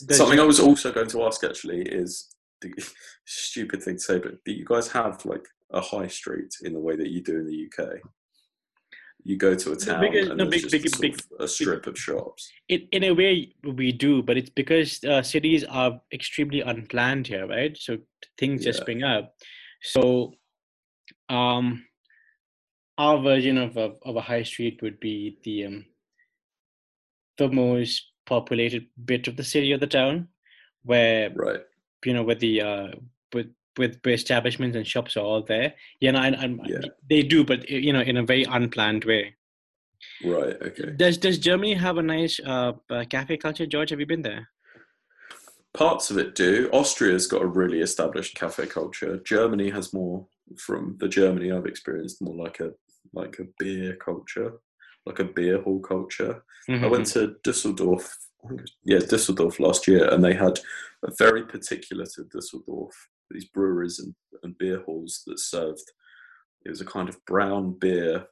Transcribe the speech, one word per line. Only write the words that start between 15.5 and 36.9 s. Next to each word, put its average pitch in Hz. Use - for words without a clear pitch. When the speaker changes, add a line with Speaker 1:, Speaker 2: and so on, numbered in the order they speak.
Speaker 1:
are 127
extremely 143
unplanned 123
here, 95
right? 135
So 117
things 131
just 117
Speaker 2:
Yeah. -
Speaker 1:
spring 120
up. 117
So, 127
um, 123
our 147
version 135
of 123
a, 110
of 123
a 113
high 117
street 117
would 110
be 107
the, 104
um, 101
the 139
most 123
populated 117
bit 123
of 127
the 123
city 143
or 139
the 143
town, 143
where 113
Speaker 2:
Right. -
Speaker 1:
you 127
know, 120
where 113
the, 110
uh, 101
with, 117
with, 123
where 123
establishments 120
and 107
shops -
are 107
all 107
there. 113
Yeah, 131
no, 131
and, 135
and 123
Speaker 2:
Yeah. -